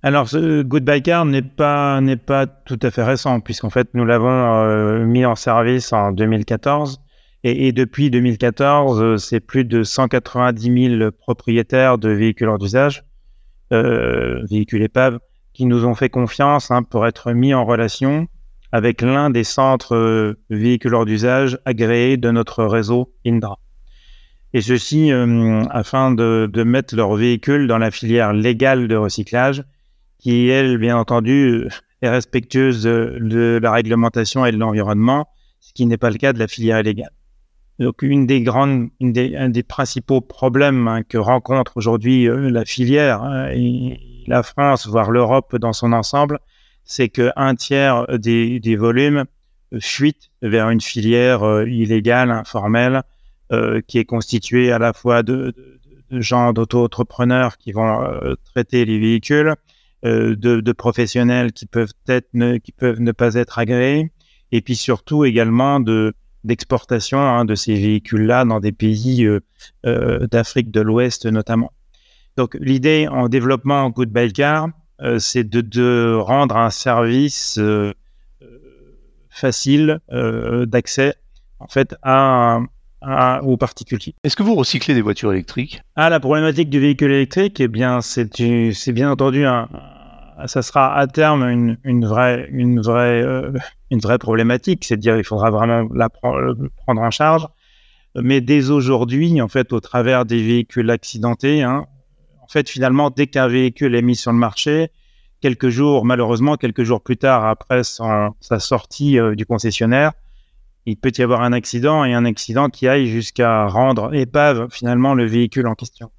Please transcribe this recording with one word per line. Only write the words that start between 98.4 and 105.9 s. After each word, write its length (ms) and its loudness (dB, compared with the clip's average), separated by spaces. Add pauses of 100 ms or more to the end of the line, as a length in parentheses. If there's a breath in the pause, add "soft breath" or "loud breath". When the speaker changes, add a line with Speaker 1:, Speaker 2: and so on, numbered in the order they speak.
Speaker 1:
dès 280 2
aujourd'hui, 720 2
en 60 -2
fait, 260 -2
au 60 0
travers 460 0
des 160 0
véhicules 480 0
accidentés, 720 -2
hein, 220 -4 (560)
en 60 -20
fait, 220 -2
finalement, 400 2
dès 180 -2
qu'un 200 0
véhicule 480 0
est 60 2
mis 140 2
sur 160 -4
le 60 2
marché, 520 0 (520)
quelques 280 0
jours, 360 2